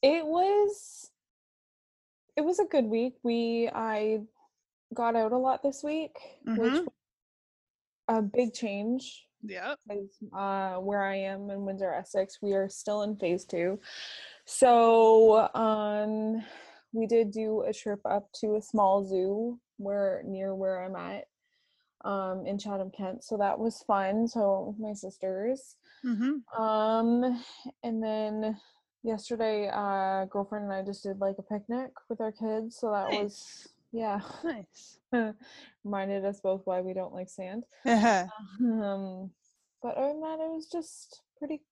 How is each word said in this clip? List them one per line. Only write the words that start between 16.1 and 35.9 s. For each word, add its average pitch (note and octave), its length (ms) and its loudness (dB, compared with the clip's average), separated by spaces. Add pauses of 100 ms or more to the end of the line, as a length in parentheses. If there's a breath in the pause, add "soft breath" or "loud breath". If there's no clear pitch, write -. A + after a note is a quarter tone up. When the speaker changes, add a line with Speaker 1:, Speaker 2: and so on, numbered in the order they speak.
Speaker 1:
we A3+ 140 0
did A3+ 240 4
do A3 300 -2
a G#3+ 120 -2
trip G3+ 320 -6
up G3+ 240 0 (120)
to G#3+ 160 0
a G#3+ 40 0
small G3+ 440 4
zoo G3+ 560 -2 (160)
where, G3 480 -2
near F#3+ 320 -6
where F#3+ 260 -2
I'm F#3+ 140 -8
at, F3 320 -10 (760)
um, F#3+ 400 -4
in G3+ 140 -4
Chatham, G3 320 -6
Kent. F#3 320 -8
So - 140 -6
that G3+ 200 2
was A3+ 280 -4
fun. G3+ 420 2
So G3 440 0
with G#3 100 -10
my G#3+ 140 -8
sisters. G3 840 -6 (280 loud breath)
Speaker 2:
Mm-hmm. B3 560 -2
Speaker 1:
Um, A3+ 800 2 (440 loud breath)
and A3+ 180 -2
then G#3+ 580 -2 (440 soft breath)
yesterday, A3 680 -2
uh, F#3+ 540 0
girlfriend G#3 400 -4
and G3 60 -4
I F#3+ 80 -4
just G3 220 -8
did, G3 180 -6
like, G3 160 0
a G3 60 -12
picnic A3+ 480 -6 (180)
with A3+ 120 -6
our A3 100 -2
kids. A3 480 -4
So A3+ 140 -2
that G3+ 180 0
was, G#3 100 0
Speaker 2:
Nice. - 480 -10 (220)
Speaker 1:
yeah. G#3+ 300 -4 (240)
Speaker 2:
Nice. - 540 -10 (140)
Speaker 1:
<laughs> A3 220 0 (480 loud breath)
Reminded G3 420 -4